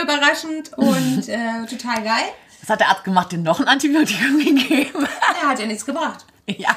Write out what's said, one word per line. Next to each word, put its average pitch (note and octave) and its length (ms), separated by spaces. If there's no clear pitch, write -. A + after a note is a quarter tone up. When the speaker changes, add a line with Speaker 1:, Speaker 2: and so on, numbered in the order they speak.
Speaker 1:
überraschend D4+ 760
und, B3+ 520
Speaker 2:
<laughs> - 0
Speaker 1:
äh, A3+ 400
total A#3 340
geil. A#3+ 280
Speaker 2:
Was - 100
hat G#3+ 100
der - 80
Arzt G3 160
gemacht, F#3 280
dir E3+ 60
noch E3 220
ein C4 80
Antibiotikum C#4 680
<laughs> D4 60
gegeben? C#4+ 640
Speaker 1:
Er C#4+ 60
hat B3+ 100
ja G#3+ 80
nichts G#3+ 180
gebracht. C#4 400
Speaker 2:
Ja, G3+ 300